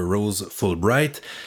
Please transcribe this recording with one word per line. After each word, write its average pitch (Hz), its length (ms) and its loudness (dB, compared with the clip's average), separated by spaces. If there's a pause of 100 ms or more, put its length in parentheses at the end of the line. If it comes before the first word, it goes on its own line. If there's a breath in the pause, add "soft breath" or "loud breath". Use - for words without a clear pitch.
Rose 101 440 0
Fulbright, 110 680 2 (260 loud breath)